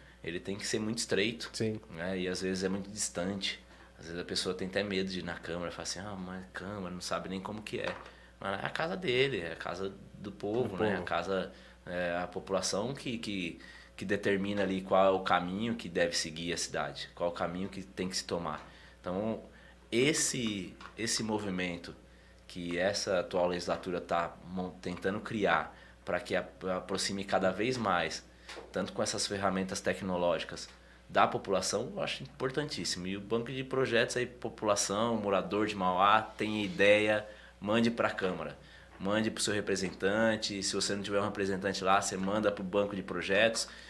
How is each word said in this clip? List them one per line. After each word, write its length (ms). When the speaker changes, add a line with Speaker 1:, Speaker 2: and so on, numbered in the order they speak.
Speaker 1:
ele 160
tem 160
que 100
ser 140
muito 180
estreito, 540
Speaker 2:
Sim. 260
Speaker 1:
né? 280
E 80
às 140
vezes 240
é 40
muito 220
distante. 720
Às 80
vezes 140
a 40
pessoa 300
tem 120
até 160
medo 260
de 120
ir 20
na 120
Câmara, 360
fala 120
assim, 180
"Ah, 180
mas 340
Câmara, 400
não 80
sabe 280
nem 120
como 220
que 160
é." 160
Mas 220
é 40
a 40
casa 260
dele, 440
é 120
a 40
casa 360
do 140
povo, 440
Speaker 2:
Do 60
Speaker 1:
né? 100
Speaker 2:
povo. 100
Speaker 1:
A 20
casa, 480
é, 360
a 40
população 680
que, 240
que, 400
que 80
determina 580
ali 180
qual 260
é 40
o 100
caminho 540
que 140
deve 280
seguir 360
a 40
cidade, 580
qual 140
é 40
o 20
caminho 340
que 140
tem 260
que 80
se 80
tomar. 420
Então, 420
esse, 840
esse 240
movimento 720
que 320
essa 420
atual 280
legislatura 520
tá 340
mon-, 240
tentando 500
criar 560
pra 160
que 160
a-, 100
aproxime 480
cada 260
vez 260
mais, 480
tanto 200
com 100
essas 240
ferramentas 540
tecnológicas, 880
da 200
população, 680
eu 80
acho 200
importantíssimo. 840
E 100
o 40
banco 320
de 100
projetos 540
aí, 100
população, 880
morador 500
de 100
Mauá, 460
tem 420
ideia, 640
mande 300
pra 200
Câmara. 460
Mande 320
pro 120
seu 100
representante, 1120
se 120
você 200
não 80
tiver 180
um 40
representante 600
lá, 160
você 160
manda 340
pro 140
banco 320
de 60
projetos, 680